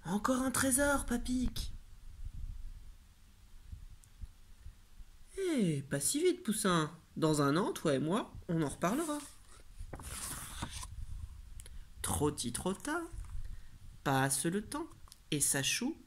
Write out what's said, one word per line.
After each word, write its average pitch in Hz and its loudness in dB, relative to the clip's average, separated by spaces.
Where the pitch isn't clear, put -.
Encore 214 2
un 262 2
trésor, 269 6
Papik. 240 0
Eh, 233 4
pas 143 -2
si 294 2
vite, 359 4
Poussin. 175 4
Dans 151 4
un 139 6
an, 233 4
toi 151 2
et 131 2
moi, 175 0
on 165 4
en 139 2
reparlera. 294 0
Trotti 143 2
trotta, 294 -2
passe 135 4
le 185 2
temps, 311 -6
et 147 2
Sachou 147 2